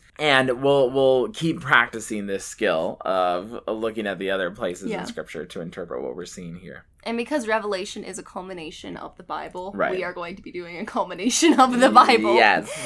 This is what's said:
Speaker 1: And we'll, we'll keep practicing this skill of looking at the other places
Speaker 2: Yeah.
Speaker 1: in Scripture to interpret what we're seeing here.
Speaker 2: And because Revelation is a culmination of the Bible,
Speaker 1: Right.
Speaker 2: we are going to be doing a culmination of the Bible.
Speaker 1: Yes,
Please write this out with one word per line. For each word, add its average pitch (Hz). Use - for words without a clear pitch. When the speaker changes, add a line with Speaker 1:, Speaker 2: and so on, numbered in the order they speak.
Speaker 1:
And 131
we'll, 139
we'll 131
keep 160
practicing 117
this 98
skill 90
of 92
looking 110
at 95
the 95
other 92
places 98
Speaker 2:
Yeah. 196
Speaker 1:
in -
Scripture -
to -
interpret 82
what 65
we're 87
seeing 87
here. 87
Speaker 2:
And 233
because 240
Revelation 202
is 190
a 180
culmination 180
of -
the 185
Bible, 160
Speaker 1:
Right. -
Speaker 2:
we 185
are 175
going 175
to 196
be -
doing 175
a 180
culmination 208
of 247
the 262
Bible. 240
Speaker 1:
Yes, 104